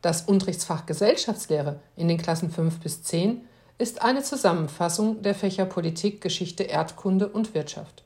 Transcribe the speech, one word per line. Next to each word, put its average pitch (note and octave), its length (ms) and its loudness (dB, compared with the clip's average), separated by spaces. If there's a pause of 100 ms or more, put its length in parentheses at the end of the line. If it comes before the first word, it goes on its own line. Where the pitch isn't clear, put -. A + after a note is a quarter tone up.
Das E3+ 220 0
Unterrichtsfach F#3 600 0
Gesellschaftslehre D#3 920 0 (160)
in E3+ 120 0
den E3+ 100 4
Klassen E3 340 0
fünf D#3+ 280 0
bis - 220 -8
zehn G3 400 0 (360)
ist - 240 -4
eine C4 200 4
Zusammenfassung F3+ 1000 0
der G3+ 140 2
Fächer F#3+ 300 0
Politik, F#3 560 -2
Geschichte, F#3 420 -4
Erdkunde F#3+ 640 0
und G#3+ 260 -4
Wirtschaft. - 520 -8